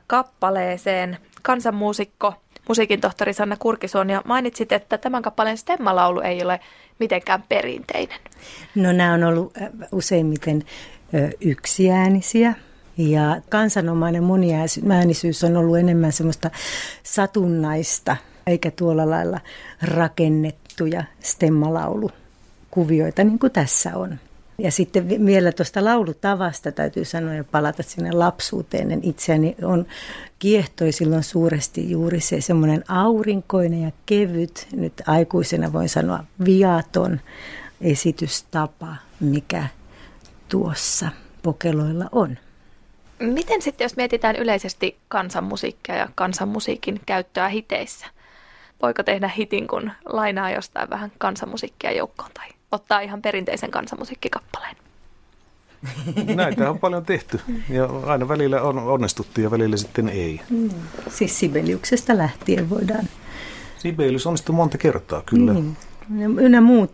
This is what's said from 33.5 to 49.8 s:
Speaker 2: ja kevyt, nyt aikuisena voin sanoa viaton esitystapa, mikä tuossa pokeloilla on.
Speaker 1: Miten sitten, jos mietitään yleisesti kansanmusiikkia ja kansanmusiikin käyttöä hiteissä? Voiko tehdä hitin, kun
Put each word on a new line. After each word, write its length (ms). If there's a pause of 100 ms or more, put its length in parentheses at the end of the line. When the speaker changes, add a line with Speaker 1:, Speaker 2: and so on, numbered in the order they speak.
Speaker 2:
ja 100 (140)
kevyt, 720
nyt 320
aikuisena 640
voin 160
sanoa 340 (220)
viaton 760 (600)
esitystapa, 1120 (240)
mikä 480 (840)
tuossa 600 (340)
pokeloilla 680
on. 260 (840)
Speaker 1:
Miten 420
sitten, 240
jos 120
mietitään 380
yleisesti 600 (100)
kansanmusiikkia 880
ja 200
kansanmusiikin 880
käyttöä 420
hiteissä? 600 (720)
Voiko 220
tehdä 240
hitin, 400
kun 240 (140)